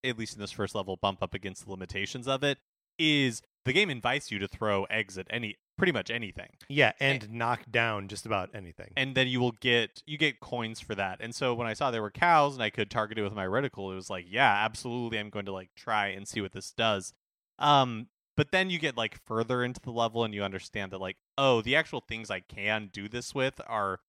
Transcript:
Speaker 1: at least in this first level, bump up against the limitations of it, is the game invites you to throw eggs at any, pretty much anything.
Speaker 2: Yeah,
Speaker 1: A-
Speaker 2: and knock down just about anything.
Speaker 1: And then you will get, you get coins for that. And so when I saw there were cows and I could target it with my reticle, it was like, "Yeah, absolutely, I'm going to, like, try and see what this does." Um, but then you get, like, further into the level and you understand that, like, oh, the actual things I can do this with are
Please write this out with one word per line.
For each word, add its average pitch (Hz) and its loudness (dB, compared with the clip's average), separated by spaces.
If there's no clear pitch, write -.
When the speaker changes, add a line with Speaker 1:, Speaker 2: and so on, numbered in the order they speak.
Speaker 1:
at 123 -2
least 110 -8
in 104 -14
this 101 -6
first - -4
level, 95 -2
bump 98 0
up 95 -4
against 95 -8
the 98 -14
limitations 98 -6
of 135 0
it, 143 0
is 143 4
the 127 0
game 196 4
invites 131 -2
you 101 -4
to 98 -2
throw 101 0
eggs 101 -4
at 95 -10
any, 110 -6
pretty 185 4
much - -2
anything. 117 -8
Speaker 2:
Yeah, 139 6
Speaker 1:
A- - 2
Speaker 2:
and 131 0
knock 117 -2
down 110 0
just 104 -10
about 98 -2
anything. 92 -14
Speaker 1:
And 135 -2
then 127 4
you 127 0
will 123 4
get, 120 2
you 151 -10
get 147 0
coins 113 -6
for - -6
that. 95 -2
And 113 -10
so 127 0
when 117 -2
I 110 -2
saw 139 0
there 113 -2
were 104 -4
cows 156 6
and 127 -4
I 107 2
could 107 -2
target 110 -2
it 107 0
with 101 -2
my 98 -2
reticle, 101 -2
it 92 -6
was 92 -10
like, 90 -8
"Yeah, 117 6
absolutely, 113 -2
I'm 104 -6
going 101 -6
to, 98 -6
like, 95 -10
try 107 0
and 98 -8
see - -4
what 95 -4
this - -12
does." 107 0
Um, 127 4
but 151 2
then 190 2
you 175 -2
get, 147 -2
like, 113 -2
further 117 0
into 123 -4
the 127 -10
level 117 2
and 107 -4
you 101 -4
understand 98 -6
that, 95 -8
like, 95 -6
oh, 135 6
the 127 2
actual 156 0
things 113 -10
I 92 -4
can 104 -2
do 101 -10
this 117 -8
with 135 -2
are 101 -2